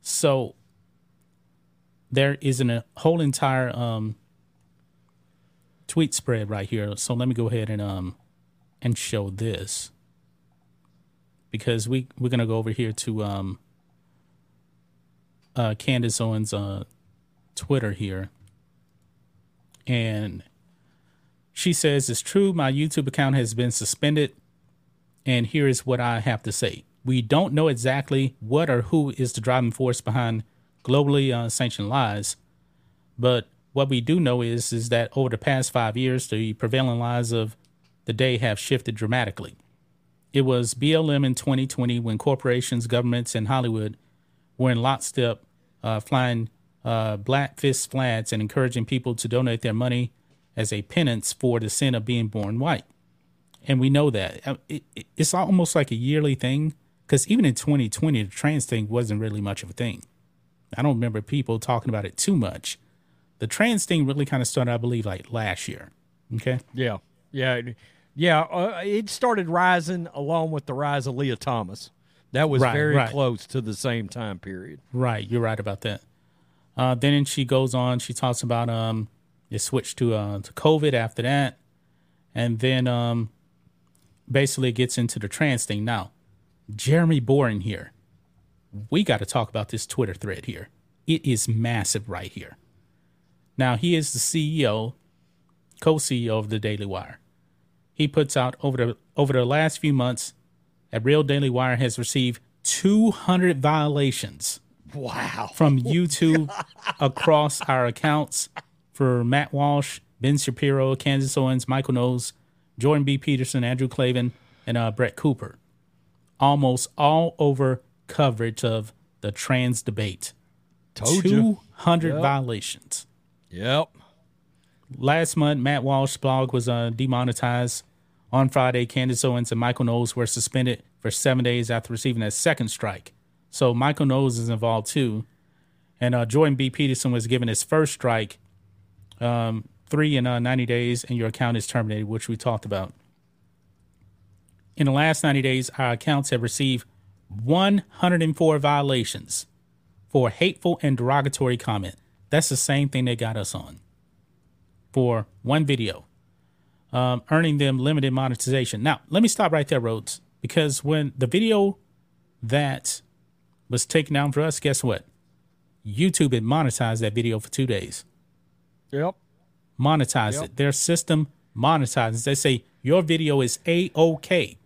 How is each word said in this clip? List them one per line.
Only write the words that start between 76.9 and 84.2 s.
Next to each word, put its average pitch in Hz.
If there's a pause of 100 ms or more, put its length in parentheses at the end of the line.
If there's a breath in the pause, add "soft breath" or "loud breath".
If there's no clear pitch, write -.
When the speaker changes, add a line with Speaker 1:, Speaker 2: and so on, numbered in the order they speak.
Speaker 1:
then 143
she 139
goes 131
on, 123
she -
talks 123
about, 117
um, 113 (420)
it 107
switched -
to, 117
uh, 104
to -
covid 151
after 113
that. 135 (800)
And 117
then, 127
um, 117 (1000)